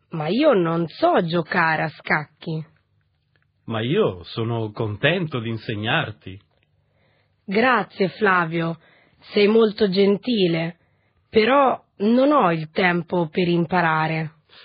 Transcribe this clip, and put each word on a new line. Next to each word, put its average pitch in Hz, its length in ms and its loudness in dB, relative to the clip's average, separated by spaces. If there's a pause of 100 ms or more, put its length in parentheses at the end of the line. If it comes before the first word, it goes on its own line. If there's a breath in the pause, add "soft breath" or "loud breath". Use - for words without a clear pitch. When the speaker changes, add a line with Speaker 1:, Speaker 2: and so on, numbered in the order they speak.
Speaker 1:
Ma 156 180 -6
io 254 260 2
non 170 320 0
so 311 400 0
giocare 160 560 0
a 160 80 -4
scacchi. 160 760 -6 (1000)
Speaker 2:
Ma 110 160 -4
io 127 400 0
sono 113 480 -6
contento 135 680 -2
di 113 100 -6
insegnarti. 107 880 -6 (1040)
Speaker 1:
Grazie 208 680 0
Flavio, 170 680 0 (540 soft breath)
sei 208 160 4
molto 220 420 2
gentile, 185 880 0 (520)
però 247 520 2 (160)
non 247 340 2
ho 226 200 4
il 160 200 -4
tempo 175 560 0
per 175 200 -2
imparare. 160 880 -2 (300 soft breath)